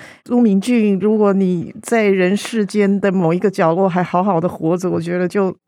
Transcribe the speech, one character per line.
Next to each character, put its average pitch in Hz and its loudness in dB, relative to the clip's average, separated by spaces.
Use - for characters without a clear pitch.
朱 240 -2
明 202 4
俊， 214 0
如 214 0
果 202 2
你 185 -2
在 226 -2
人 196 2
世 208 -4
间 202 0
的 196 0
某 175 2
一 180 0
个 196 0
角 175 0
落 190 2
还 175 -2
好 175 0
好 190 0
的 170 0
活 170 -2
着， 180 -4
我 170 -2
觉 175 -4
得 180 -2
就， 190 -2